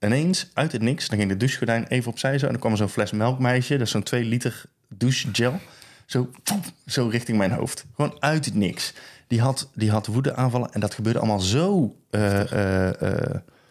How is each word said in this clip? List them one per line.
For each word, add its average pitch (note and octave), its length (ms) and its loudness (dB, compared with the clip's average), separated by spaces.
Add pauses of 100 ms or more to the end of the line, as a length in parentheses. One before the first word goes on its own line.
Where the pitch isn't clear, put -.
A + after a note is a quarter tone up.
ineens D3 540 0
uit D#3 180 0
het A2+ 100 -4
niks, B2+ 260 0
dan G#2+ 100 0
ging G2+ 120 2
de G2 60 2
douchegordijn A#2 500 0
even A#2+ 240 0
opzij C3+ 280 -2
zo. C#3 60 0
En C#3 60 0
dan A#2+ 100 -2
kwam A#2 120 0
er G#2+ 60 2
zo'n G#2 100 0
fles G2+ 220 -2
Melkmeisje, B2 680 2
dat B2 100 0
is - 40 -2
zo'n G#2 120 0
twee B2 220 -2
liter A#2 400 -2 (240)
douchegel. A#2+ 720 0 (480)
Zo, B2+ 240 -2 (120)
poep, G3+ 220 -2 (220)
zo B2 220 0
richting A2+ 300 0
mijn F#2+ 140 2
hoofd. - 320 -4 (100)
Gewoon D3 280 -2
uit D3+ 220 2
het G#2+ 100 -4
niks. G2 400 -2 (320)
Die A#2 140 2
had, C3 340 0
die G#2+ 160 0
had G#2+ 160 0
woedeaanvallen B2 680 0
en G#2+ 80 -4
dat G#2 140 -2
gebeurde A2+ 240 0
allemaal G#2+ 220 2
zo, C#3+ 560 2 (140)
eh, G2+ 420 2
eh, F#2+ 500 2 (320)
eh, - 60 -4 (300)